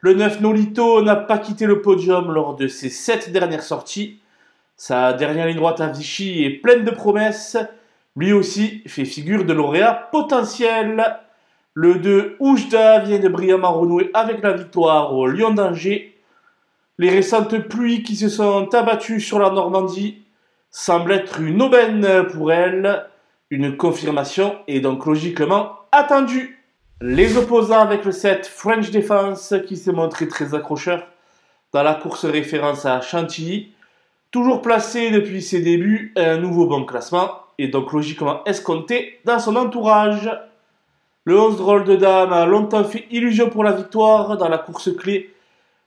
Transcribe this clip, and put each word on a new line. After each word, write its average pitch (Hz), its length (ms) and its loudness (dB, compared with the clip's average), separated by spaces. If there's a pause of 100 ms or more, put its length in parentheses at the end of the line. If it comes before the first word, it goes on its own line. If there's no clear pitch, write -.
Le 185 120 4
neuf 208 300 2
Nolito 214 580 2
n'a 208 160 4
pas 214 220 -2
quitté 214 260 -6
le 202 160 4
podium 180 520 2
lors 147 220 -2
de 135 140 -4
ses 131 220 -10
sept 220 420 -4
dernières 170 300 -2
sorties. - 560 -10 (580)
Sa 127 380 0
dernière 151 320 -2
ligne 165 100 -2
droite 165 240 0
à 156 60 -2
Vichy 151 580 -6
est 135 60 0
pleine 226 340 4
de 226 60 0
promesses. 214 680 -2 (580)
Lui 185 200 2
aussi 208 520 0
fait 135 200 -8
figure 175 400 -4
de 165 80 0
lauréat 160 580 0
potentiel. 226 1040 -2 (540)
Le 175 220 4
deux 196 460 0
Oujda 220 580 6
vient 202 220 0
de 190 80 4
brillamment 180 440 2
renouer 170 400 2
avec 202 300 0
la 202 100 2
victoire 160 640 2
au 131 120 0
Lion 214 280 0
d'Angers. 190 560 -2 (840)
Les 180 140 4
récentes 208 480 2
pluies 233 460 -2
qui 220 100 -8
se 208 140 -2
sont 202 440 0
abattues 226 480 0
sur 208 200 -2
la 196 100 4
Normandie 190 720 -4 (480)
semblent 170 400 -2
être 190 300 -2
une 160 200 0
aubaine 214 720 4
pour 156 200 -2
elle. 190 540 0 (440)
Une 139 260 -4
confirmation 160 800 -2 (140)
est 139 100 -2
donc 131 260 -2
logiquement 160 680 -2 (180)
attendue. 277 720 0 (380)
Les 170 360 2
opposants 226 440 4
avec 202 240 2
le 196 80 -2
sept 190 340 -2
French 220 460 -4
Defense 202 640 0 (120)
qui 185 100 -10
s'est 180 140 -4
montré 165 380 -4
très 147 260 -6
accrocheur 151 500 -6 (680)
dans 143 100 2
la 151 120 2
course 156 320 -8
référence 147 600 -4
à 127 140 0
Chantilly. 170 720 -8 (580)
Toujours 247 320 0
placé 226 480 -2
depuis 196 320 0
ses 180 200 -2
débuts, 185 520 0
un 165 220 2
nouveau 170 320 0
bon 139 160 -2
classement 170 560 -4 (180)
est 139 80 -4
donc 135 260 -4
logiquement 151 520 -4
escompté 196 800 -6
dans 240 160 0
son 214 160 -2
entourage. 214 760 0 (920)
Le 180 160 4
onze 220 160 4
Drôle 190 260 4
de 190 140 4
Dame 185 360 4
a 170 140 4
longtemps 208 380 2
fait - 260 -8
illusion 233 400 2
pour 214 140 -2
la 208 80 4
victoire 208 640 2
dans 175 120 -2
la 160 100 0
course 175 360 -6
clé 190 380 -4 (540)